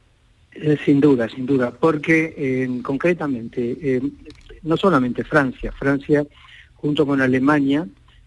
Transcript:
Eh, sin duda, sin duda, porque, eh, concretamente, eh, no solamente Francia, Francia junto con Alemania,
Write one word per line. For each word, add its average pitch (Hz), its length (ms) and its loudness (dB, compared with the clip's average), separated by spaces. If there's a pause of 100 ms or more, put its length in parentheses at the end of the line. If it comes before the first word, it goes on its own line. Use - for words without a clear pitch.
(540)
Eh, 147 320 0
sin 143 160 4
duda, 131 260 4
sin 131 180 -10
duda, 123 260 0
porque, 160 680 0
eh, 131 440 -2
concretamente, 131 1000 -4
eh, 131 200 -2 (640)
no 160 140 0
solamente 127 480 0
Francia, 127 480 0
Francia 143 520 0 (500)
junto 147 300 -2
con 139 160 0
Alemania, 139 640 2 (420)